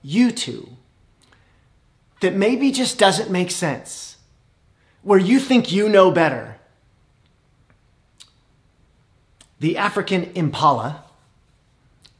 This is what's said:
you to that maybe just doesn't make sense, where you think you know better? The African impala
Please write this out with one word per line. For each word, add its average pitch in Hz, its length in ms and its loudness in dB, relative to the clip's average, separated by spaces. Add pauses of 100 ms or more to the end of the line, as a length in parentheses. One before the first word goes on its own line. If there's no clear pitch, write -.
you 214 280 2
to - 460 -10 (1400)
that 185 140 0
maybe 240 360 2
just 262 280 -4
doesn't 202 320 2
make 180 200 -2
sense, - 680 -8 (840)
where 196 180 4
you 214 220 4
think 262 320 2
you 202 160 0
know 190 220 6
better? 143 480 -2 (3000)
The 160 180 -2
African 196 560 -4
impala 147 680 -2 (1160)